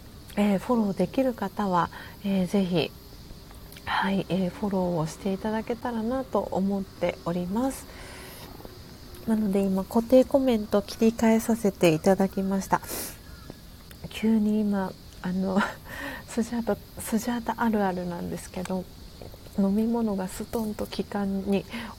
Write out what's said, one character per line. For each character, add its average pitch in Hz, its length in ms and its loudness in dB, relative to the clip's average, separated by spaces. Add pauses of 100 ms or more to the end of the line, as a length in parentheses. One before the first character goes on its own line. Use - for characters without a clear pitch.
(360)
え 208 200 6
ー、 - 20 2
フ 214 140 0
ォ 240 40 6
ロ 226 140 6
ー 180 60 -4
で 180 120 2
き - 140 2
る 262 120 2
方 202 340 -2
は、 180 220 2 (340)
え 196 200 2
ー、 - 20 0
ぜ 196 180 2
ひ、 175 260 2 (1000)
は 196 220 2
い、 190 160 0
え 185 180 2
ー、 175 40 -2
フ - 180 -4
ォ - 20 -4
ロ 190 80 0
ー 185 40 2 (160)
を 156 80 0
し 156 120 -8
て 196 140 -2
い 190 40 -2
た 214 140 -4
だ 220 120 -2
け 233 140 -4
た 247 140 -6
ら 226 120 -2
な 254 220 -2
と 240 140 0
思 196 420 0
っ - 20 -2
て - 420 -2
お 170 80 -2
り 180 140 -2
ま 233 260 0
す。 - 140 -12 (1400)
な 226 100 2
の 214 160 2
で、 196 80 4
今 190 240 2
固 226 180 2
定 254 220 8
コ 277 140 4
メ 262 180 4
ン 208 100 -2
ト 208 140 4
切 - 200 -4
り 226 120 6
替 226 200 4
え 226 80 6
さ 226 160 2
せ 202 160 2
て 175 200 6
い 156 60 4
た 190 180 6
だ 190 120 4
き 196 140 -2
ま 190 200 0
し - 60 -10
た。 175 120 2 (1300)
急 220 300 2
に 214 220 4
今、 202 320 0 (300)
あ 185 100 -2
の、 190 280 2 (340)
<laughs> - 340 -10
ス - 140 0
ジ 220 100 -8
ャ 233 80 -2
ー - 20 0
タ、 208 140 0 (240)
ス - 180 0
ジ 214 80 -4
ャ 240 120 -2
ー 233 40 -4
タ 226 160 -2
あ 233 100 2
る 214 160 4
あ 185 80 2
る 180 140 -4
な 175 140 -4
ん 180 100 -6
で 170 80 -4
す - 120 -14
け 180 120 -6
ど、 185 220 -2 (760)
飲 196 160 4
み 220 120 4
物 226 300 2
が 190 120 -2
ス - 160 -8
ト 226 200 -4
ン 214 100 -4
と 208 120 -6
気 - 180 -4
管 196 460 -2
に 196 160 2 (320)